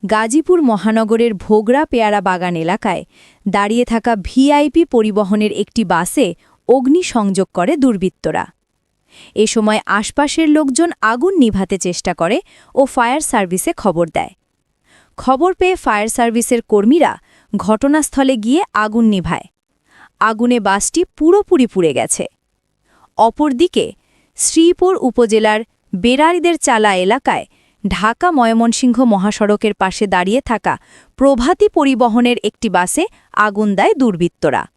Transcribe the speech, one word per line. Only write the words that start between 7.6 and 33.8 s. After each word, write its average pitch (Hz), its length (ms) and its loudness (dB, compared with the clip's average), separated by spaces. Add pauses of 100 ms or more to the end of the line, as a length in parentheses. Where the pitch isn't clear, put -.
দুর্বৃত্তরা। 185 680 -2 (920)
এ 214 120 2
সময় 214 400 0
আশপাশের 285 640 -2
লোকজন 302 420 2 (100)
আগুন 247 380 0
নিভাতে 196 400 0
চেষ্টা 180 360 -6
করে 185 240 -2 (360)
ও 262 100 2
ফায়ার 254 360 -2
সার্ভিসে 196 520 -4
খবর 170 360 -2
দেয়। - 240 -6 (840)
খবর 269 380 0
পেয়ে 370 220 0
ফায়ার 220 320 -2
সার্ভিসের 233 540 -2
কর্মীরা 226 500 2 (400)
ঘটনাস্থলে 269 840 0
গিয়ে 240 260 0 (120)
আগুন 214 300 0
নিভায়। 180 420 -2 (720)
আগুনে 226 400 0
বাসটি 202 400 -2 (160)
পুরোপুরি 339 500 2
পুড়ে 170 260 0
গেছে। 120 320 -4 (960)
অপরদিকে 247 680 0 (520)
শ্রীপুর 359 560 2 (140)
উপজেলার 214 520 0 (340)
বেরারিদের 302 600 2
চালা 214 400 2
এলাকায় 185 480 -2 (400)
ঢাকা 208 460 -2
ময়মনসিংহ 233 720 2
মহাসড়কের 208 680 0
পাশে 190 320 -4
দাঁড়িয়ে 190 340 0
থাকা 202 340 -4 (420)
প্রভাতী 277 520 2
পরিবহনের 247 760 2
একটি 214 240 -6
বাসে 180 360 -2 (280)
আগুন 208 420 0
দেয় 233 200 2